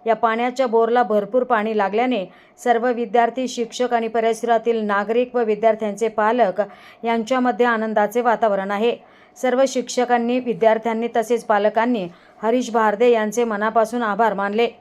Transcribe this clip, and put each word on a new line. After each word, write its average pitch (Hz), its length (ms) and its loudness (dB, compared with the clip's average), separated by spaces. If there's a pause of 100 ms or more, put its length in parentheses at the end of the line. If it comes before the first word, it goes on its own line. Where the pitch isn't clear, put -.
या 220 100 2
पाण्याच्या 247 520 0
बोरला 233 360 2
भरपूर 208 400 0
पाणी 220 340 0
लागल्याने 214 460 0 (400)
सर्व 233 240 2
विद्यार्थी, 233 600 0
शिक्षक 240 460 -4
आणि 226 140 0
परिसरातील 226 760 0
नागरिक 208 520 0
व 240 80 0
विद्यार्थ्यांचे 214 640 0
पालक 214 540 0 (420)
यांच्यामध्ये 240 640 0
आनंदाचे 220 560 0
वातावरण 214 500 0
आहे. 214 240 0 (460)
सर्व 254 260 2
शिक्षकांनी, 247 720 0
विद्यार्थ्यांनी 226 760 0
तसेच 226 280 0
पालकांनी 214 640 0 (360)
हरीश 233 280 0
भारदे 220 400 2
यांचे 214 320 0
मनापासून 220 600 0
आभार 214 300 0
मानले. 202 360 -2 (120)